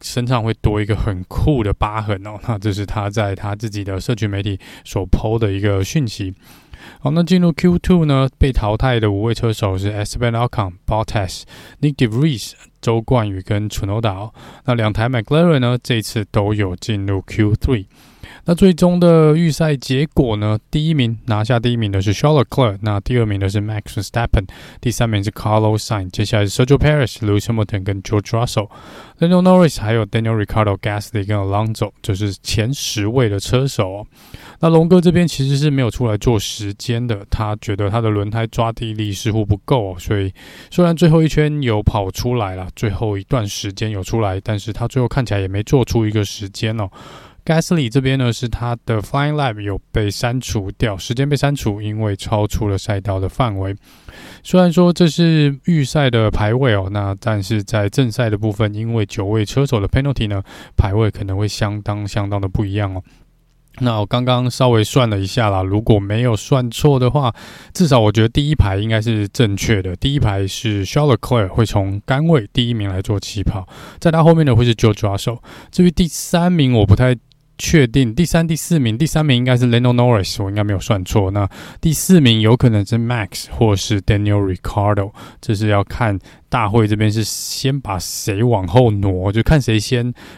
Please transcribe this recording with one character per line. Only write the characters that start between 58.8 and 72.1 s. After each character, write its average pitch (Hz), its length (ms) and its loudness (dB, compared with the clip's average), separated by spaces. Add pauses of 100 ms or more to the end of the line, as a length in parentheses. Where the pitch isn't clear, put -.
为 107 100 0
九 98 220 -6
位 107 180 0
车 139 200 -2
手 117 140 -2
的 98 80 -2
penalty 135 400 0
呢， 101 160 -4 (320)
排 98 180 2
位 107 160 2
可 101 140 -6
能 95 140 -4
会 104 100 0
相 104 340 -4
当， 104 240 -6
相 101 240 -4
当 101 120 -4
的 95 80 -4
不 104 160 -2
一 98 80 -6
样 101 200 -2
哦。 92 80 -8 (800)
那 117 200 0
我 104 60 -2
刚 123 200 -2
刚 123 260 2
稍 131 160 2
微 113 160 4
算 123 260 2
了 104 80 0
一 98 80 -2
下 110 240 0
啦， 95 140 0
如 98 180 0
果 113 160 4
没 104 260 0
有 120 120 2
算 123 340 -2
错 139 300 2
的 123 100 2
话， 127 240 0 (400)
至 180 140 2
少 135 100 6
我 107 140 4
觉 110 100 2
得 110 60 4
第 143 220 0
一 156 60 0
排 98 200 4
应 104 140 -2
该 110 120 0
是 107 280 -2
正 104 260 0
确 101 260 0
的。 92 140 -6
第 139 180 -2
一 143 60 0
排 98 260 0
是 101 400 -2
Charles 147 300 2
Leclerc 107 320 0
会 110 180 0
从 98 400 -2
杆 143 220 0